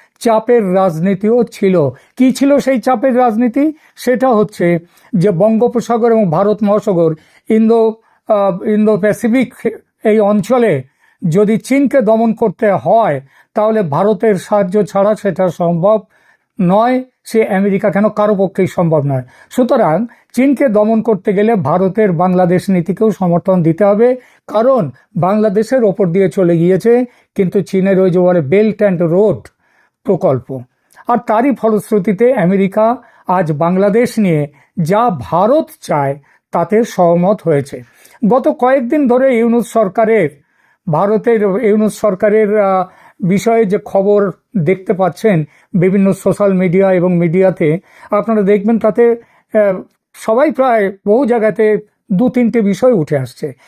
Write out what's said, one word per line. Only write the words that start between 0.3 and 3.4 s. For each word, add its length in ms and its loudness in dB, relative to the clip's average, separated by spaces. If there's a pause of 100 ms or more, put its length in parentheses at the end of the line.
রাজনীতিও 720 0
ছিল। 460 0 (280)
কি 140 2
ছিল 280 2
সেই 200 0
চাপের 380 0
রাজনীতি? 560 0 (220)